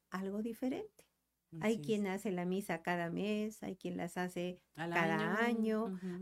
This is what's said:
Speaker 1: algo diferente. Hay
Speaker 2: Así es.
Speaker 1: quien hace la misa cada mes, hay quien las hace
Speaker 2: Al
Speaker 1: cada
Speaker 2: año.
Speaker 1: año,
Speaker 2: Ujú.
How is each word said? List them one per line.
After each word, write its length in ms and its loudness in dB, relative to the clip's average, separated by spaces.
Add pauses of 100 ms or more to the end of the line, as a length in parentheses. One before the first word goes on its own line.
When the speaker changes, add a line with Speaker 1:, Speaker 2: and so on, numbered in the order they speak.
(100)
Speaker 1:
algo 320 -2
diferente. 680 -4 (520)
Hay 200 4
Speaker 2:
Así 80 -4
es. 80 4
Speaker 1:
quien 120 2
hace 240 -2
la 120 0
misa 380 0
cada 280 0
mes, 520 -2
hay 140 -6
quien 200 -6
las 200 -4
hace 440 -2 (140)
Speaker 2:
Al 160 -4
Speaker 1:
cada 480 4
Speaker 2:
año. 60 4
Speaker 1:
año, 480 2
Speaker 2:
Ujú. 300 -4